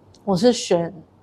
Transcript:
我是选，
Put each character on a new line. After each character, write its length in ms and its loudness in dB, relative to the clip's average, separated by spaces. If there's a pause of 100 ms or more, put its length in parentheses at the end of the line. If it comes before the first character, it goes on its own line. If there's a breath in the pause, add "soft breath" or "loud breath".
(220)
我 140 0
是 160 4
选， 400 -2 (300)